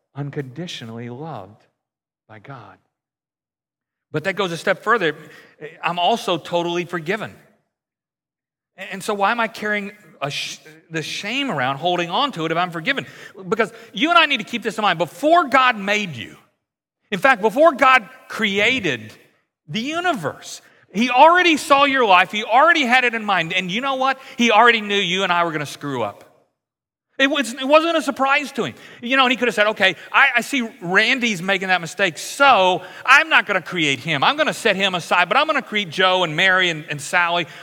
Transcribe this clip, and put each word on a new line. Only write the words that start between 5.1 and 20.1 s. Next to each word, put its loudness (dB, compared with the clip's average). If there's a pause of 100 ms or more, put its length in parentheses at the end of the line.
I'm -6
also 0
totally -4
forgiven. -8 (1400)
And -14
so -4
why 0
am -2
I -2
carrying -6 (300)
a -6
sh-, -10 (300)
the -6
shame -6
around, -2
holding -2
on -2
to -6
it -4
if -4
I'm -2
forgiven? -6 (420)
Because -2 (220)
you 0
and 4
I 4
need -2
to -6
keep -8
this -6
in -4
mind. 0
Before 2
God 2
made -4
you, -14 (760)
in -6
fact, 2
before 4
God 2 (180)
created -2 (540)
the -8
universe, -6 (320)